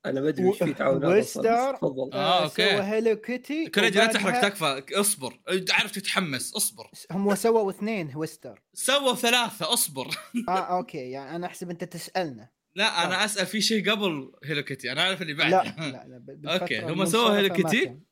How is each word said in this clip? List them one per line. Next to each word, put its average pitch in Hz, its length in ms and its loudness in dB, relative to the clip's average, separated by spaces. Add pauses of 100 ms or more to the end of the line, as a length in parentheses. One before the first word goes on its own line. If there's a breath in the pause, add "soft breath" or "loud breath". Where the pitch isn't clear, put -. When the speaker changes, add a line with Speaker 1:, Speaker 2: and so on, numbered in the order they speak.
Speaker 1:
أنا 135 140 0
ما 147 80 0
أدري 165 160 0
وش 196 140 4
في 160 120 2
Speaker 2:
و-، - 20 -4
Speaker 1:
تعاون 139 320 2
هذا 175 160 6
أصلا، - 220 -4
بس 226 40 2
Speaker 2:
ويستر، 254 300 2
Speaker 1:
تفضل. 131 360 -4
Speaker 3:
آه، 175 320 2
Speaker 2:
آه، 151 40 -2
سوى 180 160 0
Speaker 3:
أوكي. 196 180 4
Speaker 2:
هيلو 220 340 2
كيتي 254 500 -6
Speaker 3:
كوريجي، 208 320 2
لا 226 60 8
Speaker 2:
وبعدها 226 180 2
Speaker 3:
تحرق، 202 180 2
تكفى، 160 600 0
اصبر. 139 400 -2 (300)
عارف 208 200 2
تتحمس، 185 640 -4
اصبر. 113 380 -6
Speaker 2:
س-، - 180 -20
هم 196 240 0
سووا 220 360 2
اثنين 190 440 -6
ويستر. 151 480 -10 (120)
Speaker 3:
سووا 269 400 2
ثلاثة، 233 580 0
اصبر. 143 360 -2
<laughs> - 400 -8
Speaker 2:
آه، 180 280 0
أوكي، 139 340 -8
يعني 135 260 -10
أنا 175 100 -6
أحسب 175 240 -12
أنت 175 140 -8
تسألنا. 160 640 -8 (260)
Speaker 3:
لا، 170 300 0
أنا 180 100 0
Speaker 2:
طيب. 196 100 0
Speaker 3:
أسأل 202 220 -2
في 214 140 -2
شيء 208 300 2
قبل 185 420 -2 (120)
هيلو 143 180 -2
كيتي، 131 300 -8
أنا 151 100 0
عارف 185 200 0
اللي 151 100 -6
Speaker 2:
لا، 147 180 2
Speaker 3:
بعده. 170 400 2
Speaker 2:
لا، 123 180 -14
لا، 127 100 -20
ب-، 147 280 -16
Speaker 3:
أوكي، 175 280 -2
Speaker 2:
بالفترة 110 180 -4
Speaker 3:
هم 190 120 0
سووا 220 240 4
Speaker 2:
المنصرفة 208 80 4
Speaker 3:
هيلو 202 120 4
Speaker 2:
ما 175 60 -2
Speaker 3:
كيتي، 190 300 4
Speaker 2:
كان. - 160 -8 (120)